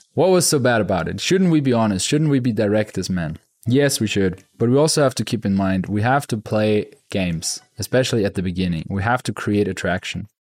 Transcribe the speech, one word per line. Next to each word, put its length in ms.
What 160
was 180
so 120
bad 220
about 260
it? 120
Shouldn't 320
we 100
be 120
honest? 340
Shouldn't 220
we 100
be 140
direct 440
as 120
men? 280
Yes, 320
we 80
should. 360
But 120
we 80
also 260
have 120
to 100
keep 200
in 100
mind, 320
we 140
have 260
to 100
play 540
games, 520
especially 480
at 100
the 60
beginning. 480
We 140
have 200
to 100
create 340
attraction. 600